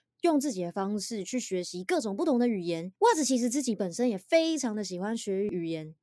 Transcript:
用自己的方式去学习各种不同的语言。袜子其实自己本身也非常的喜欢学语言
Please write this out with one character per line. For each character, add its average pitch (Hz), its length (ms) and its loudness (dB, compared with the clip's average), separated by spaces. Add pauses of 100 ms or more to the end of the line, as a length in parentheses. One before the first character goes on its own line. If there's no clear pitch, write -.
(220)
用 311 180 4
自 269 120 -2
己 185 120 -4
的 170 80 -4
方 202 260 -2
式 202 240 -6
去 254 160 -4
学 185 240 -2
习 180 220 -8
各 339 160 0
种 202 160 -4
不 330 80 -2
同 262 140 4
的 247 100 4
语 208 120 0
言。 170 400 -4
袜 453 140 8
子 311 100 2
其 254 140 2
实 240 100 2
自 262 140 0
己 233 120 0
本 180 180 -2
身 240 160 0
也 196 100 0
非 320 400 2
常 220 160 -2
的 214 80 -4
喜 180 160 -6
欢 214 180 -4
学 196 280 -2
语 180 220 -4
言 156 360 -6